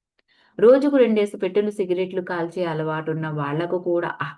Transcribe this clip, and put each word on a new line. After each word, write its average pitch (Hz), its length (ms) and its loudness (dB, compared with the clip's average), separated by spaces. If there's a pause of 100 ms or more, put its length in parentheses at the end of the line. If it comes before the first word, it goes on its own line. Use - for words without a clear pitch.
(600)
రోజుకు 277 380 6
రెండేసి 214 400 2
పెట్టెలు 208 340 0
సిగరెట్లు 185 500 -4
కాల్చే 175 440 -4
అలవాటున్న 156 640 -4
వాళ్లకు 151 500 -4
కూడా 175 420 -2
ఆ 151 160 -10